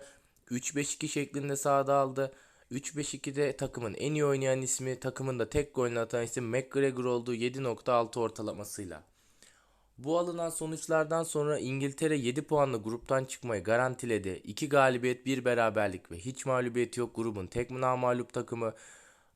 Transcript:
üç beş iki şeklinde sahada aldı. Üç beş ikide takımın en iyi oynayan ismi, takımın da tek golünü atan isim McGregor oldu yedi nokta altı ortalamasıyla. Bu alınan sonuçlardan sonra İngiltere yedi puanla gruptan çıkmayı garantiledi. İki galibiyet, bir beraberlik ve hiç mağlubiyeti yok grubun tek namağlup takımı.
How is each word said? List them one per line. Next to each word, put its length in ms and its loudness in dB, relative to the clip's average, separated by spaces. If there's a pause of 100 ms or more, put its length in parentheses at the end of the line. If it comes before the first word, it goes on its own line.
(500)
üç 260 -4
beş 200 -2
iki 120 -4
şeklinde 480 -4
sahada 400 4
aldı. 360 2 (400)
Üç 260 -6
beş 160 -4
ikide 440 -2
takımın 360 -4
en 200 -2
iyi 120 2
oynayan 360 2
ismi, 380 -4
takımın 400 -4
da 100 -2
tek 260 0
golünü 240 2
atan 240 0
isim 260 -4
McGregor 560 0
oldu 280 0
yedi 300 -2
nokta 300 0
altı 260 2
ortalamasıyla. 840 -4 (920)
Bu 220 0
alınan 300 -2
sonuçlardan 760 0
sonra 360 0
İngiltere 580 0
yedi 240 0
puanla 360 2
gruptan 480 -2
çıkmayı 380 -4
garantiledi. 800 0
İki 260 -6
galibiyet, 560 4
bir 200 0
beraberlik 640 2
ve 60 -10
hiç 280 -10
mağlubiyeti 540 0
yok 160 -2
grubun 320 -2
tek 240 -4
namağlup 640 0
takımı. 400 -4 (600)